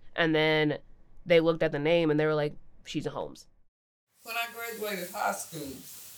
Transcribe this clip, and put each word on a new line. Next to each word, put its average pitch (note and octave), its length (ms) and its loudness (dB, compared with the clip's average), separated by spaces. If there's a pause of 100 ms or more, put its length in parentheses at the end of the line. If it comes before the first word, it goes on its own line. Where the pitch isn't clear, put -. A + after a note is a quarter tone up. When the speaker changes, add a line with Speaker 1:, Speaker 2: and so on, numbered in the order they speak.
(160)
Speaker 1:
And E3 180 2
then D#3 440 4 (480)
they F3 140 8
looked E3 220 4
at D#3+ 100 2
the D3+ 60 -2
name D#3+ 320 4
and D3 80 4
they D3+ 80 4
were D#3 80 2
like, D3 200 0 (300)
"She's D3 220 -6
a C#3+ 40 -6
Holmes." D#2 360 -10 (760)
Speaker 2:
When A3+ 140 -8
I A#3 180 -4
graduated G#3 560 -6
high G3 220 -2
school, - 360 -8 (500)